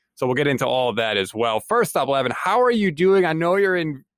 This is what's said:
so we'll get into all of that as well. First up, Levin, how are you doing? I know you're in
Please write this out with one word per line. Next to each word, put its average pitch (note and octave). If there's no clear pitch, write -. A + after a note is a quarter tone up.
so C3
we'll B2+
get C#3+
into C3
all B2
of G#2+
that A2
as F#2+
well. A2
First A3
up, C#3
Levin, C3+
how G3+
are B3
you G#3
doing? F#3
I D#3+
know E3
you're G3
in D#3